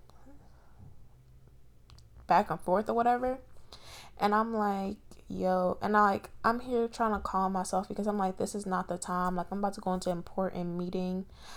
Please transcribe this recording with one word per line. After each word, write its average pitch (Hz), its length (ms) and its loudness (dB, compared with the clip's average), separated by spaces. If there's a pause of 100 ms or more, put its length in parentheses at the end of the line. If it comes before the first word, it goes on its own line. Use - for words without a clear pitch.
(2250)
back 180 240 6
and 165 80 -2
forth 190 300 2
or 220 40 0
whatever, 247 460 2 (800)
and 208 160 4
I'm 226 180 2
like, 202 440 0 (300)
"Yo," 185 540 2
and 208 160 4
I, 208 40 8
like, 202 280 4 (140)
I'm 233 160 4
here 247 280 0
trying 226 260 0
to 196 60 0
calm 190 340 0
myself 190 340 0
because 202 180 -2
I'm 208 140 2
like, 190 180 0
"This - 160 -2
is 202 140 -4
not 185 200 0
the 180 120 -4
time. 180 360 0
Like, 175 140 -2
I'm 196 80 -4
about 202 160 0
to 208 80 -10
go 180 120 0
into 180 180 0
an 175 60 0
important 175 600 -2
meeting. 185 480 -2 (320)